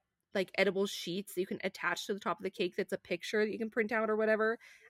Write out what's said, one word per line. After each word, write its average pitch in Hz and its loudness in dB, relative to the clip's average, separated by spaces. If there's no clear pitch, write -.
like, 190 0
edible 190 4
sheets 190 -4
that 175 0
you 202 0
can - -4
attach 175 -2
to 214 0
the 196 -4
top 175 -2
of - -14
the 190 0
cake 180 -2
that's 196 -2
a 185 -2
picture 214 0
that 214 -2
you 196 -4
can 220 -2
print 214 0
out 220 0
or 214 2
whatever, 220 4